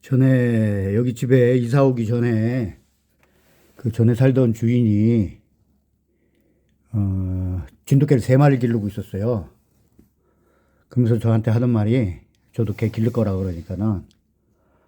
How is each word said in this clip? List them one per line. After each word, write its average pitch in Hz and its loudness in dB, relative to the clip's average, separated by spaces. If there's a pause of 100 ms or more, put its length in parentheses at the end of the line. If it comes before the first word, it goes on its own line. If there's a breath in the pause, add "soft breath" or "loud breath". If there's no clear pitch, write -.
전에 117 0
여기 120 0
집에 127 2
이사 127 2
오기 123 0
전에 117 -2 (960 soft breath)
그 113 -6
전에 117 2
살던 127 2
주인이, 113 0 (1500)
어, 92 -4 (180)
진돗개를 143 2
세 127 2
마리를 139 4
기르고 117 -2
있었어요. 101 -6 (1400)
그러면서 120 0
저한테 113 0
하던 120 0
말이, 107 0 (320)
저도 107 -4
개 110 -2
기를 113 -2
거라 104 -2
그러니까는, 92 -6 (840)